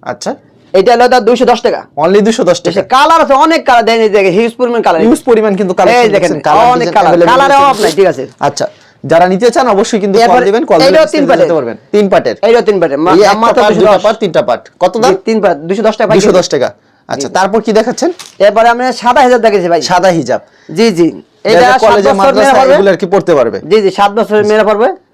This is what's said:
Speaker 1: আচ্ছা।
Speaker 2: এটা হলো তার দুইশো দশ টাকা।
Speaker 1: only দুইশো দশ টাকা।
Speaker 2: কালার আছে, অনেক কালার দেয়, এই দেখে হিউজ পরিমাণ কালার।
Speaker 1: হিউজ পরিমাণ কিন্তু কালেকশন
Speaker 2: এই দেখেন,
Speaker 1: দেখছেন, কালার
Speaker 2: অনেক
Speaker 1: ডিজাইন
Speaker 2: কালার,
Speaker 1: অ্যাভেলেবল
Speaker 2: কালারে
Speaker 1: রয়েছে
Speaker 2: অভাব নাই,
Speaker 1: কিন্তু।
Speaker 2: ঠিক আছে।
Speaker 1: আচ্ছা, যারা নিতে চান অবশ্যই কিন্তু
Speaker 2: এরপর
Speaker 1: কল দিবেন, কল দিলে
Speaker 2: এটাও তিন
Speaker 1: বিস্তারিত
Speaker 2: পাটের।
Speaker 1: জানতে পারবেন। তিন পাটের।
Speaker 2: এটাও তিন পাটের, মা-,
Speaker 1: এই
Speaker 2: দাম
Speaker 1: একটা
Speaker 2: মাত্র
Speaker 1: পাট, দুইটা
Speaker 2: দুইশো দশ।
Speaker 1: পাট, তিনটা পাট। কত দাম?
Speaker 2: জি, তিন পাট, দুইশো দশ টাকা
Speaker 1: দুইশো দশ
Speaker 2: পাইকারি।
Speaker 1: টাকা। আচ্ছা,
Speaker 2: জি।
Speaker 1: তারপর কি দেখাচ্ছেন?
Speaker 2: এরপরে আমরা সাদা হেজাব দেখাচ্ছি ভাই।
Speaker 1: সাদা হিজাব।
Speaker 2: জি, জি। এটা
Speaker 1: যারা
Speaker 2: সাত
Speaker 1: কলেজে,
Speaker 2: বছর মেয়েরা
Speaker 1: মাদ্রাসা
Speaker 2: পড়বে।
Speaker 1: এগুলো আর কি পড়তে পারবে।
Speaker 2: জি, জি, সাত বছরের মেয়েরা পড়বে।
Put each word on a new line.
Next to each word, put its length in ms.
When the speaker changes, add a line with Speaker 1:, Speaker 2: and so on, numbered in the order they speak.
Speaker 1:
আচ্ছা। 300
Speaker 2:
এটা 200
হলো 140
তার 180
দুইশো 200
দশ 160
টাকা। 180
Speaker 1:
only 240
দুইশো 220
দশ 180
টাকা। 200
Speaker 2:
কালার 400
আছে, 120
অনেক 320
কালার 200
দেয়, 120
এই 120
দেখে 220
হিউজ 260
পরিমাণ 240
কালার। 200
Speaker 1:
হিউজ 220
পরিমাণ 320
কিন্তু 180
কালেকশন 280
Speaker 2:
এই 80
দেখেন, 120
Speaker 1:
দেখছেন, 180
কালার 260
Speaker 2:
অনেক 120
Speaker 1:
ডিজাইন 160
Speaker 2:
কালার, 140
Speaker 1:
অ্যাভেলেবল 240
Speaker 2:
কালারে 220
Speaker 1:
রয়েছে 120
Speaker 2:
অভাব 100
নাই, 160
Speaker 1:
কিন্তু। 60
Speaker 2:
ঠিক 100
আছে। 160
Speaker 1:
আচ্ছা, 260
যারা 240
নিতে 240
চান 160
অবশ্যই 320
কিন্তু 200
Speaker 2:
এরপর 200
Speaker 1:
কল 40
দিবেন, 220
কল 100
দিলে 120
Speaker 2:
এটাও 180
তিন 0
Speaker 1:
বিস্তারিত 240
Speaker 2:
পাটের। 120
Speaker 1:
জানতে 120
পারবেন। 220
তিন 180
পাটের। 320
Speaker 2:
এটাও 260
তিন 120
পাটের, 200
মা-, 140
Speaker 1:
এই 60
Speaker 2:
দাম 80
Speaker 1:
একটা 120
Speaker 2:
মাত্র 220
Speaker 1:
পাট, 80
দুইটা 120
Speaker 2:
দুইশো 160
দশ। 60
Speaker 1:
পাট, 160
তিনটা 220
পাট। 200
কত 180
দাম? 140
Speaker 2:
জি, 140
তিন 160
পাট, 160
দুইশো 260
দশ 140
টাকা 160
Speaker 1:
দুইশো 180
দশ 180
Speaker 2:
পাইকারি। 20
Speaker 1:
টাকা। 180
আচ্ছা, 180
Speaker 2:
জি। 60
Speaker 1:
তারপর 280
কি 100
দেখাচ্ছেন? 380
Speaker 2:
এরপরে 300
আমরা 220
সাদা 300
হেজাব 200
দেখাচ্ছি 260
ভাই। 140
Speaker 1:
সাদা 280
হিজাব। 320
Speaker 2:
জি, 180
জি। 160
এটা 180
Speaker 1:
যারা 100
Speaker 2:
সাত 100
Speaker 1:
কলেজে, 280
Speaker 2:
বছর 40
মেয়েরা 0
Speaker 1:
মাদ্রাসা 400
Speaker 2:
পড়বে। 200
Speaker 1:
এগুলো 180
আর 60
কি 80
পড়তে 300
পারবে। 220
Speaker 2:
জি, 140
জি, 100
সাত 200
বছরের 340
মেয়েরা 180
পড়বে। 240